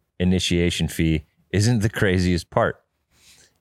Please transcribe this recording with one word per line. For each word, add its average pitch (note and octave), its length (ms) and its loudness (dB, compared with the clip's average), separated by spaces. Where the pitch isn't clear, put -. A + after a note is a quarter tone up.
initiation F2 680 0
fee D#2+ 380 -2
isn't G#2+ 320 0
the G#2+ 80 0
craziest F2+ 600 0
part. G#2+ 320 -2